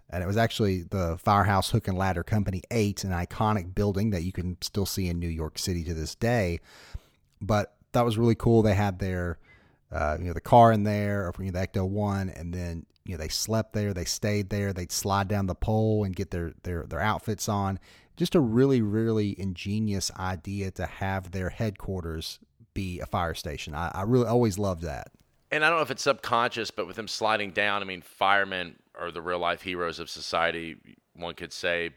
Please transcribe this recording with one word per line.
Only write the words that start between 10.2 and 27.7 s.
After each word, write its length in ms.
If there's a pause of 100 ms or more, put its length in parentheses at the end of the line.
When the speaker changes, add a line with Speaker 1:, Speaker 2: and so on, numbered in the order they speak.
Speaker 1:
know, 60
the 80
car 300
in 120
there, 440
or, 120
you 120
know, 80
the 80
Ecto 200
One, 420
and 240
then, 320 (200)
you 80
know, 40
they 100
slept 460
there, 200
they 120
stayed 440
there, 220
they'd 200
slide 360
down 200
the 80
pole 480
and 120
get 160
their, 220 (100)
their, 200
their 160
outfits 500
on. 300 (380)
Just 180
a 40
really, 420
really 580
ingenious 800
idea 520
to 140
have 460
their 180
headquarters 920 (340)
be 260
a 60
fire 280
station. 400
I, 200
I 100
really 240
always 320
loved 240
that. 280 (400)
Speaker 2:
And 140
I 40
don't 100
know 40
if 80
it's 120
subconscious, 640
but 160
with 100
them 120
sliding 440
down, 300